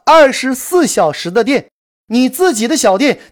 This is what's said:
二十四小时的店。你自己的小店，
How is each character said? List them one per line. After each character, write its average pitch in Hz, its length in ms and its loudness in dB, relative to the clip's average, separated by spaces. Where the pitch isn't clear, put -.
二 285 260 6
十 262 220 -4
四 349 320 -2
小 170 240 0
时 - 180 -10
的 220 140 0
店。 190 240 -2
你 247 200 0
自 339 280 -2
己 214 120 -2
的 311 80 -2
小 196 220 0
店， 262 220 0